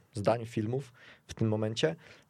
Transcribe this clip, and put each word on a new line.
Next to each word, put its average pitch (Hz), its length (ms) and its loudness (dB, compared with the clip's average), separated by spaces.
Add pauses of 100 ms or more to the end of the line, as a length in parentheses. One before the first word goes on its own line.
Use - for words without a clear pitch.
(140)
zdań, 113 320 2
filmów 117 460 -4 (340)
w - 80 -16
tym 113 140 2
momencie, 110 480 0 (340)